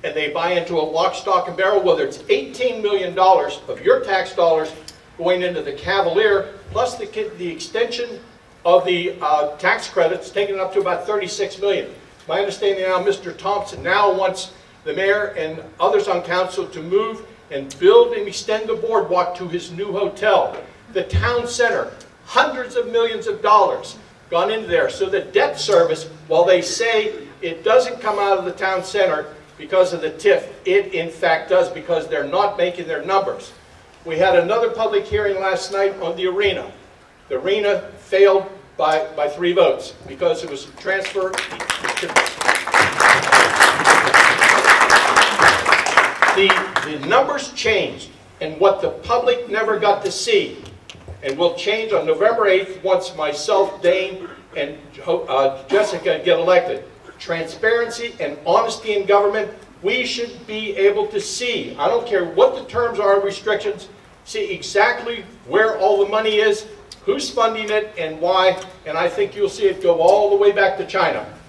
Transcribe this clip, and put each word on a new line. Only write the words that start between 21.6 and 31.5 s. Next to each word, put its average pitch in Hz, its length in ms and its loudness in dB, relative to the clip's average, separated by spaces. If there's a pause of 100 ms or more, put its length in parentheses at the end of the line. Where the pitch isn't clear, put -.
hundreds 262 520 -2
of 226 140 -2
millions 226 360 0
of 202 160 -6
dollars - 560 2 (320)
gone 180 200 0
into 220 160 -4
there. 170 220 2
So 196 220 -4
the 190 100 0
debt - 400 0
service, 170 480 2 (180)
while 160 180 4
they 180 180 4
say 220 640 -2 (160)
it 165 220 -8
doesn't 247 360 2
come 214 180 -2
out 196 200 2
of 165 60 -6
the 185 80 -6
town 190 300 -4
center 165 520 -2 (240)
because 180 340 2
of 165 80 -6
the 156 100 -4
tif, - 380 2 (160)
it 190 300 2
in 165 160 -4
fact 165 400 0